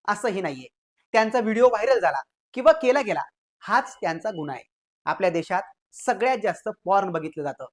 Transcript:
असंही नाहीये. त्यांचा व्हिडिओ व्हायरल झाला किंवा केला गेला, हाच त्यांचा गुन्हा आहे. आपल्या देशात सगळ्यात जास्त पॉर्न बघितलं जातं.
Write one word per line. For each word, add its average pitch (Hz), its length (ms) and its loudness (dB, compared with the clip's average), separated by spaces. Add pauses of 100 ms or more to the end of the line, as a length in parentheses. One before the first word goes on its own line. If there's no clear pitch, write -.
असंही 202 340 -2
नाहीये. 131 260 -8 (460)
त्यांचा 220 260 2
व्हिडिओ 220 300 4
व्हायरल 233 300 2
झाला 147 220 0 (340)
किंवा 254 160 6
केला 277 300 2
गेला, 175 200 -2 (420)
हाच 240 380 -2
त्यांचा 165 280 -4
गुन्हा 147 260 -8
आहे. 117 80 -16 (420)
आपल्या 180 240 0
देशात 175 320 -2 (340)
सगळ्यात 247 480 0
जास्त 202 260 -4 (160)
पॉर्न 190 260 2
बघितलं 160 320 -6
जातं. 135 300 -8